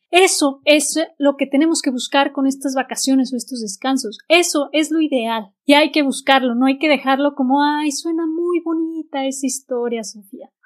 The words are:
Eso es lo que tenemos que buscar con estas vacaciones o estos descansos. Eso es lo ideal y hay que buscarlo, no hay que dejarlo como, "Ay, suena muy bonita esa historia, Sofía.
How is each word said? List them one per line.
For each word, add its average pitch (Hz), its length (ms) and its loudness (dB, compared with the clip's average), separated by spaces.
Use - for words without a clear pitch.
Eso 339 560 2
es 294 320 2
lo 285 220 2
que 277 80 0
tenemos 311 340 2
que 294 100 -2
buscar 277 420 0
con 277 140 -2
estas 269 280 -2
vacaciones 262 580 0
o 262 60 -6
estos 233 240 -10
descansos. 220 560 -4
Eso 320 440 2
es 302 180 0
lo 320 100 0
ideal 226 540 -2
y 277 80 4
hay 294 180 6
que 302 120 0
buscarlo, 262 520 0
no 247 120 2
hay 269 120 2
que 311 120 0
dejarlo 277 440 0
como, 269 280 2
"Ay, 294 300 0
suena 330 340 -4
muy 339 360 -2
bonita 320 600 -4
esa 269 220 -4
historia, 240 580 -6
Sofía. - 460 -18